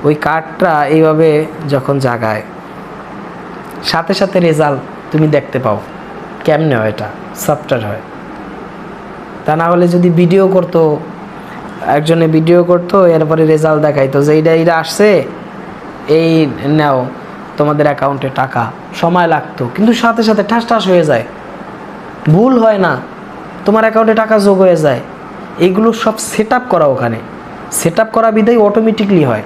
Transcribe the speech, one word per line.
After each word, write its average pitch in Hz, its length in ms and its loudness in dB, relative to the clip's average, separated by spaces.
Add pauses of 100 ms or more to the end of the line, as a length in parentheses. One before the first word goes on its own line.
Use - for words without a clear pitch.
ওই 147 120 2
কার্ডটা 156 680 0
এইভাবে 156 600 4 (240)
যখন 139 300 0
জাগায়, 113 420 -2 (1400)
সাথে 170 300 -2
সাথে 185 260 0
রেজাল্ট 151 400 2 (320)
তুমি 156 160 2
দেখতে 135 320 0
পাও। 107 220 -2 (640)
কেমনে 151 320 2
হয় 110 140 0
এটা? 104 200 -8 (260)
সফটওয়্যার 120 560 -4
হয়। 107 100 -8 (1400)
তা 151 100 0
না 165 100 0
হলে 175 220 4
যদি 175 220 4
ভিডিও 180 380 4
করতো, 165 520 2 (840)
একজনে 160 420 2
ভিডিও 160 360 4
করতো, 175 420 2
এরপরে 160 400 4
রেজাল্ট 156 360 2
দেখাইতো 139 420 2
যে 151 100 4
এইটা, 156 180 4
এইটা 165 260 4
আসছে, 185 460 2 (840)
এই 160 420 4 (160)
নাও, 143 400 2 (520)
তোমাদের 147 320 2
অ্যাকাউন্টে 139 400 -2 (120)
টাকা, 127 220 -2 (380)
সময় 170 320 2
লাগতো, 143 300 -4 (120)
কিন্তু 214 180 4
সাথে 226 300 0
সাথে 208 260 2
ঠাস 226 200 0
ঠাস 226 220 0
হয়ে 175 180 4
যায়, 117 160 0 (1080)
ভুল 233 200 4 (100)
হয় 214 220 4
না, 156 80 2 (720)
তোমার 220 200 4
অ্যাকাউন্টে 220 360 2
টাকা 220 180 2
যোগ 202 240 4
হয়ে 180 220 6
যায়। 135 160 2 (640)
এগুলো 202 240 4 (140)
সব 220 120 0 (160)
সেট 214 220 -2
আপ 247 180 0
করা 160 240 4
ওখানে, 117 240 -4 (600)
সেট 165 200 0
আপ 220 160 2
করা 226 160 4
বিধায় 220 360 4
অটোমেটিকলি 208 640 2
হয়। 110 160 -2